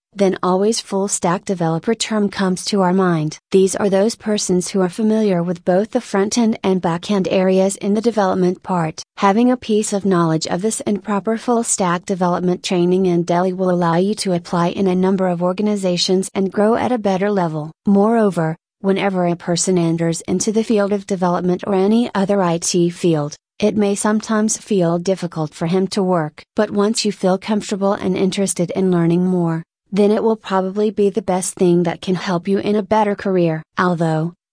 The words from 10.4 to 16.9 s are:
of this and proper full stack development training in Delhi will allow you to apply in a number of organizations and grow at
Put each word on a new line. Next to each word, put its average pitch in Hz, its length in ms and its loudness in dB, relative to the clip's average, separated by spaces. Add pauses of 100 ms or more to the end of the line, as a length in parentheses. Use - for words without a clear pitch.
of 175 120 -4
this 220 200 -4
and 208 240 -4
proper 214 340 -2
full 233 240 0
stack 180 420 -2
development 180 600 -2
training 180 420 2
in 175 160 2
Delhi 180 300 0
will 185 180 0
allow 175 240 2
you 196 220 0
to 190 160 -4
apply 175 380 -2
in 196 180 0
a 180 80 0
number 185 320 2
of 175 120 -2
organizations 190 920 0
and 190 160 -2
grow 214 240 2
at 226 160 -2